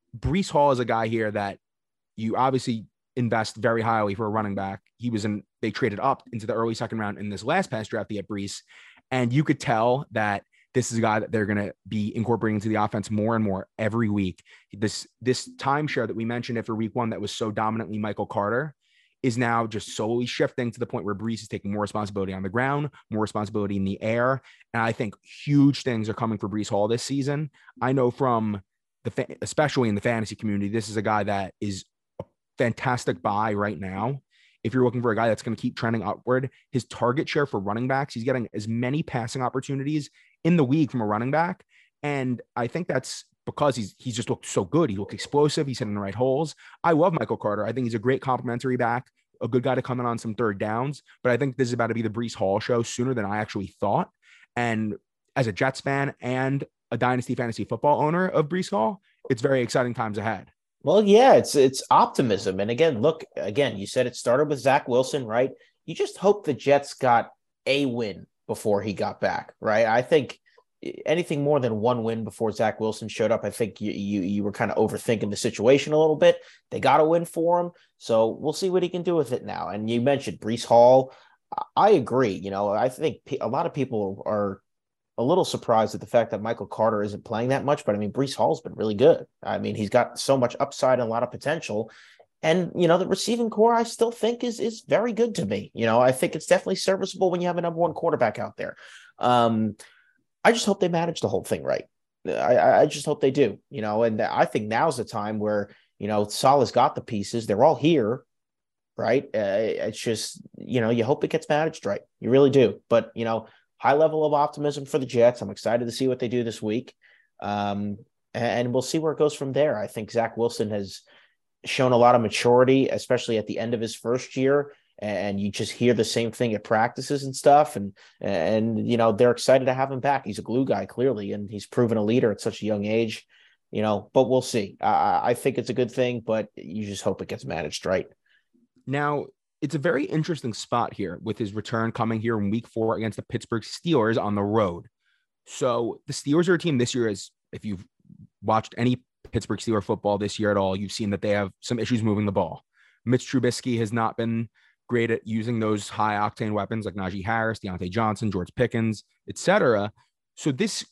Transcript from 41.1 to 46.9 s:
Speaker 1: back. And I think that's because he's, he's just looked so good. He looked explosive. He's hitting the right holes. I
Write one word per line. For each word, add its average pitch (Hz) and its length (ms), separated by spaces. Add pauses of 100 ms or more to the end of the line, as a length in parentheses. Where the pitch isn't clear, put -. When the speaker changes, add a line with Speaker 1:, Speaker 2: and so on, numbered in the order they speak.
Speaker 1:
back. 170 320 (400)
And 135 380 (140)
I 120 120
think 170 200
that's - 380 (200)
because 143 300
he's, 104 240
he's 117 160
just 113 140
looked - 180
so 107 180
good. 143 240
He 101 60
looked 98 180
explosive. 147 540
He's 127 100
hitting 104 160
the 104 60
right 98 160
holes. 131 400 (280)
I 170 100